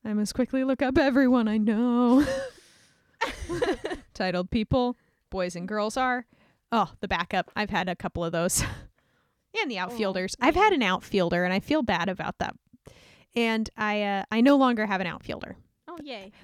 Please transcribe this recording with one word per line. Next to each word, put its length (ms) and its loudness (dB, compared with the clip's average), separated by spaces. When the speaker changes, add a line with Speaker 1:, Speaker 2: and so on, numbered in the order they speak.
Speaker 1:
I 80 -4
must 220 -2
quickly 280 0
look 180 0
up 160 2
everyone 500 6
I 100 0
know. 680 4
<laughs> 920 -6
Titled 380 -4
People, 440 0
Boys 260 -4
and 120 -10
Girls 300 -4
Are. 280 -2
Oh, 200 0
the 60 -8
backup. 480 -4
I've 140 -4
had 200 -2
a 60 -6
couple 280 -6
of 80 -4
those. 380 0
<laughs> 40 -10
And 80 -4
the 100 -6
Speaker 2:
Oh, 20 -4
Speaker 1:
outfielders. 580 -4
I've 160 4
had 140 6
Speaker 2:
man. 60 4
Speaker 1:
an 80 2
outfielder, 600 0
and 100 0
I 60 0
feel 240 0
bad 240 -2
about 320 -8
that. 160 -6
And 400 0
I, 260 -2
uh, 300 -2
I 80 0
no 160 8
longer 300 2
have 160 -2
an 60 -2
outfielder. 500 -10
Speaker 2:
Oh, 120 -16
yay. 300 -14